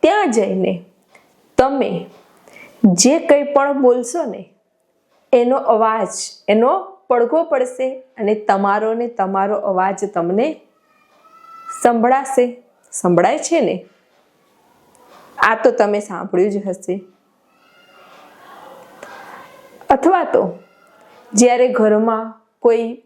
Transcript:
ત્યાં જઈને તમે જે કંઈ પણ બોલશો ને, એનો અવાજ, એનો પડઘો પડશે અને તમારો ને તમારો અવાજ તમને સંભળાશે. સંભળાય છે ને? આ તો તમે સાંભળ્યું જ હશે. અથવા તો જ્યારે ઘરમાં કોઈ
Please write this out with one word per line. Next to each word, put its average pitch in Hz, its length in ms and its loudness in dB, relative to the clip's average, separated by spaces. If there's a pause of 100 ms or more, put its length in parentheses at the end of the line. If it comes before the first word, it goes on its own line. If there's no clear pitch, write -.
ત્યાં 370 280 2
જઈને 190 420 -2 (840)
તમે 262 300 0 (1120)
જે 262 180 4
કંઈ 285 340 2
પણ 277 280 2
બોલશો 247 440 2
ને, 202 160 -10 (920)
એનો 247 240 4 (160)
અવાજ, 220 400 0 (340)
એનો 220 240 4 (360)
પડઘો 240 360 2
પડશે 262 440 -2 (300)
અને 202 160 0 (160)
તમારો 202 440 0
ને 233 140 -4 (120)
તમારો 196 380 -2 (120)
અવાજ 190 340 -2 (120)
તમને 185 320 0 (1300)
સંભળાશે. 247 640 2 (480)
સંભળાય 185 460 0
છે 320 220 -2
ને? 185 140 -2 (1600)
આ 226 260 2
તો 247 80 6
તમે 208 300 0
સાંભળ્યું 196 520 -2
જ 202 120 -4
હશે. 185 300 -6 (3000)
અથવા 339 300 0 (100)
તો - 80 2 (880)
જ્યારે 247 360 4 (120)
ઘરમાં 220 480 0 (320)
કોઈ 233 260 2 (200)